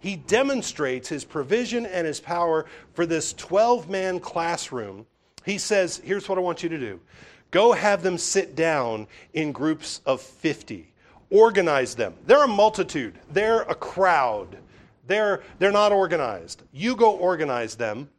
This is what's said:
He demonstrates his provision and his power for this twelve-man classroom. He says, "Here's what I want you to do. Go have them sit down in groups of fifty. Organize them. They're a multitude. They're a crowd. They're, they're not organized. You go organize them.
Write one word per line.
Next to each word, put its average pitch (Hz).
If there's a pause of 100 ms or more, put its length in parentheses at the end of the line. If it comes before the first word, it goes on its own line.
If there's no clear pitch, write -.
He 196
demonstrates 180
his 147
provision 226
and 180
his 151
power 165 (280)
for 170
this 160
twelve-man 190
classroom. 127 (380)
He 196
says, 185
"Here's 196
what 190
I 185
want 175
you 170
to 160
do. 104 (520)
Go 220
have 202
them 180
sit 165
down 127 (260)
in 151
groups 147
of 135
fifty. - (380)
Organize 185
them. 104 (120)
They're 277
a 262
multitude. 196 (160)
They're 214
a 170
crowd. 127 (480)
They're, 202 (160)
they're 202
not 208
organized. 151 (100)
You 214
go 220
organize 151
them. 117